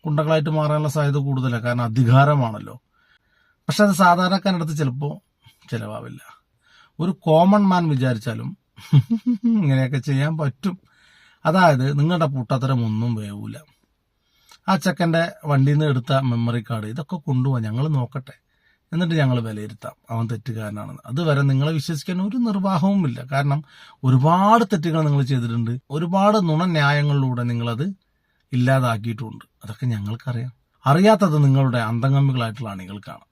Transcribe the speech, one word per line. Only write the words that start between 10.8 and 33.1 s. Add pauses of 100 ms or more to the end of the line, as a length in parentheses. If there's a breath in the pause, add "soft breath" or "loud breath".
അതായത് (120)
നിങ്ങളുടെ
പൂട്ടത്തരം
ഒന്നും
വേവൂല. (1120 soft breath)
ആ
ചെക്കൻ്റെ (220)
വണ്ടിയിൽ
നിന്ന്
എടുത്ത (120)
മെമ്മറി
കാർഡ്
ഇതൊക്കെ
കൊണ്ടുപോവാ,
ഞങ്ങൾ
നോക്കട്ടെ, (560)
എന്നിട്ട്
ഞങ്ങൾ
വിലയിരുത്താം (140)
അവൻ
തെറ്റുകാരനാണെന്ന്.
അതുവരെ
നിങ്ങളെ
വിശ്വസിക്കാൻ
ഒരു
നിർവാഹവുമില്ല.
കാരണം (440 loud breath)
ഒരുപാട്
തെറ്റുകൾ
നിങ്ങൾ
ചെയ്തിട്ടുണ്ട്, (160)
ഒരുപാട് (100)
നുണന്യായങ്ങളിലൂടെ
നിങ്ങളത് (680)
ഇല്ലാതാക്കിയിട്ടുമുണ്ട്. (140)
അതൊക്കെ
ഞങ്ങൾക്കറിയാം. (340)
അറിയാത്തത്
നിങ്ങളുടെ
അന്തംഗമ്മികളായിട്ടുള്ള
അണികൾക്കാണ്.